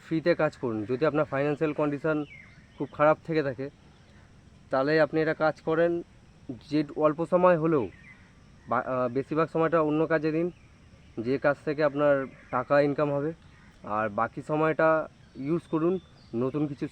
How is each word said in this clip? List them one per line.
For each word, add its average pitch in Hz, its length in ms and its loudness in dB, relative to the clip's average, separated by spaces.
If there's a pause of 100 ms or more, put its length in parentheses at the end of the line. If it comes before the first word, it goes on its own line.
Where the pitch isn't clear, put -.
ফ্রিতে 165 280 0
কাজ 151 220 -2
করুন। 110 280 -4
যদি 127 220 0
আপনার 151 180 2
ফাইন্যান্সিয়াল 147 480 -2
কন্ডিশন 151 520 -2 (540)
খুব 143 140 -6
খারাপ 151 340 4
থেকে 156 160 0
থাকে, 135 280 -8 (1000)
তাহলে 143 300 2
আপনি 156 220 2
এটা 156 120 0
কাজ 156 260 0
করেন, 170 420 0 (680)
যে 151 140 2 (120)
অল্প 151 300 0
সময় 180 320 4
হলেও 151 300 0 (800)
বা-, 120 180 0
আহ, 127 220 -2
বেশিরভাগ 143 440 -2
সময়টা 160 280 2
অন্য 156 260 2
কাজে 156 260 0
দিন, 170 180 -2 (680)
যে 123 200 -2
কাজ 143 260 2
থেকে 151 200 -2
আপনার 139 420 2 (240)
টাকা 135 300 2
ইনকাম 147 320 0
হবে, 143 200 -4 (500)
আর 107 260 -2
বাকি 113 340 -4
সময়টা 156 640 0 (260)
ইউজ 151 280 -4
করুন 170 360 0 (360)
নতুন 135 320 -2
কিছু 139 260 -8